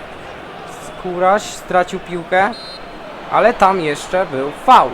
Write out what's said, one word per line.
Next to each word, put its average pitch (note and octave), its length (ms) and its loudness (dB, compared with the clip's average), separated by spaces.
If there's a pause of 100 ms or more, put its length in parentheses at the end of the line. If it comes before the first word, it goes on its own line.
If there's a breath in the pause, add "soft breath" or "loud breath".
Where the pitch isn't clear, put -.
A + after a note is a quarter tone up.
(880)
Skóraś F#3 560 0
stracił - 580 -2
piłkę, F3+ 500 0 (840)
ale E3+ 220 4
tam F#3+ 260 4
jeszcze D#3+ 460 -2
był C#3 260 -4 (140)
faul. G3+ 280 8